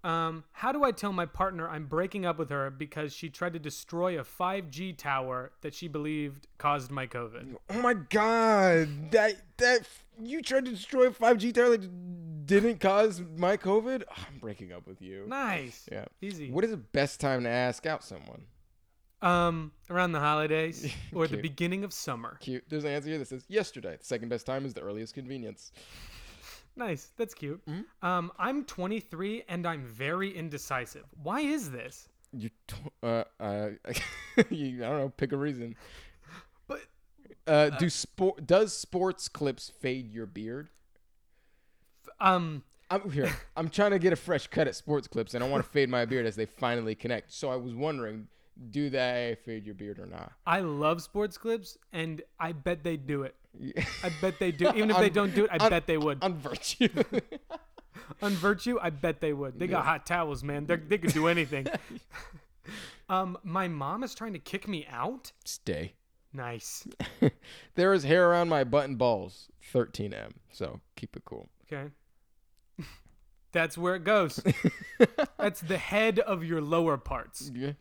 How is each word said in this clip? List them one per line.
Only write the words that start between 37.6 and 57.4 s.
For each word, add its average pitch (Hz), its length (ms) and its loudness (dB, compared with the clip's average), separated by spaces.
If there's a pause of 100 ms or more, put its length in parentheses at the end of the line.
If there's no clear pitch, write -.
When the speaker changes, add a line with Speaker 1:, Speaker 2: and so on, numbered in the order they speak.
Speaker 2:
do 170 120 4
spor-, - 540 0
does 190 320 6
sports 180 520 -2
clips 135 400 -4
fade 127 440 -6
your 113 140 -8
beard? 110 440 -10 (1400)
Speaker 1:
f-, - 120 -20
um, 175 440 2 (260)
Speaker 2:
I'm 196 200 0
here. 139 200 2 (140)
Speaker 1:
<laughs> - 120 -12
Speaker 2:
I'm 165 120 -2
trying 202 240 4
to 196 80 4
get 175 120 6
a 156 40 2
fresh 165 320 -2
cut 160 180 2
at - 80 -2
sports 147 320 -2
clips, - 280 -4
and 120 100 0
I 127 40 0
wanna 139 140 2
fade 139 280 4
my 120 160 2
beard 123 200 0
as 107 80 0
they 110 120 0
finally 117 500 0
connect. 117 360 -4
So 143 180 -4
I 127 60 -2
was 123 180 -6
wondering, 117 540 -4 (420)
do 143 180 0
they 123 560 0
fade 110 220 -8
your 104 80 -10
beard 101 240 -10
or 95 80 -12
not? 87 260 -14 (140)
Speaker 1:
I 175 140 4
love 156 420 0
sports 202 340 -4
clips, 226 400 -4 (160)
and 160 300 -6 (180)
I 165 120 -2
bet 160 300 -4
they 170 140 -2
do 139 280 -4
it. 131 100 -10 (240)
Speaker 2:
Yeah. 135 260 -4 (180)
Speaker 1:
I 180 80 -2 (120)
bet 190 160 0
they 185 120 0
do. 170 200 4
Even 214 200 4
if 208 60 6
they 214 80 8
Speaker 2:
<laughs> - 20 8
On, 190 60 4
Speaker 1:
don't 202 220 2
do 202 100 6
it, 208 80 2
I 175 120 2
Speaker 2:
on, 220 60 8
Speaker 1:
bet 170 160 2
they 160 120 2
would. 147 240 0
Speaker 2:
on 185 160 2
virtue. 147 500 0 (640)